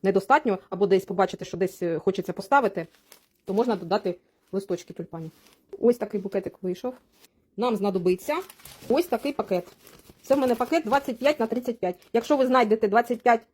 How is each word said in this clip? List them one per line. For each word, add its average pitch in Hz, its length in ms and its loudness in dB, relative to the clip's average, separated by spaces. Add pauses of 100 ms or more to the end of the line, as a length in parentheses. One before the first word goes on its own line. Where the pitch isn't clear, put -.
недостатньо, 196 560 2 (120)
або 190 160 0
десь 190 180 2
побачите, 190 400 -2
що 175 120 -12
десь, 180 260 -4
е, 165 160 -2
хочеться 190 340 -2
поставити, 208 540 0 (580)
то 190 100 -6
можна 226 220 2
додати 180 420 -4 (340)
листочки 190 400 -6
тюльпанів. 165 380 -12 (500)
Ось 240 160 4
такий 208 240 -6
букетик 190 420 -6
вийшов. 185 320 -6 (600)
Нам 226 200 0
знадобиться 185 600 -2 (520)
ось 294 180 2
такий 277 260 -4
пакет. 190 340 -4 (560)
Це - 120 2
в 277 40 2
мене 254 160 2
пакет 311 300 0
двадцять 262 340 0
п'ять 294 220 2
на 226 60 0
тридцять 240 320 -4
п'ять. 180 180 -4 (160)
Якщо 233 240 2
ви 262 100 4
знайдете 226 420 2
двадцять 233 340 2
п'ять 233 180 4 (140)